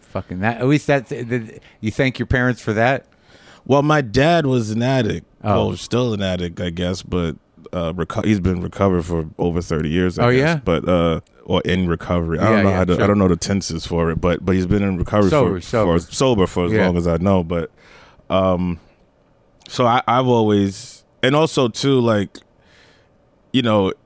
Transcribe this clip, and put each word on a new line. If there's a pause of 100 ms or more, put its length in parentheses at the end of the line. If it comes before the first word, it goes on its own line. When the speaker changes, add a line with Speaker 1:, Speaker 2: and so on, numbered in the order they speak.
Speaker 1:
Fucking
that.
At
least
that's,
the, (200)
you
thank
your
parents
for
that? (600)
Speaker 2:
Well,
my
dad
was
an
addict. (180)
Speaker 1:
Oh.
Speaker 2:
Well,
still
an
addict,
I
guess,
but, (360)
uh,
reco-,
he's
been
recovered
for (100)
over
thirty
years,
I
Speaker 1:
Oh,
Speaker 2:
guess.
Speaker 1:
yeah?
Speaker 2:
But,
uh, (240)
or
in
recovery.
I
don't
Speaker 1:
Yeah,
Speaker 2:
know
Speaker 1:
yeah,
Speaker 2:
how
to,
Speaker 1:
sure.
Speaker 2:
I
don't
know
the
tenses
for
it,
but,
but
he's
been
in
recovery
Speaker 1:
Sober,
Speaker 2:
for,
Speaker 1:
sober.
Speaker 2:
for,
sober
for
as
Speaker 1:
Yeah.
Speaker 2:
long
as
I
know.
But, (600)
um, (880)
so
I,
I've
always, (180)
and
also
too,
like, (1120)
you
know (140)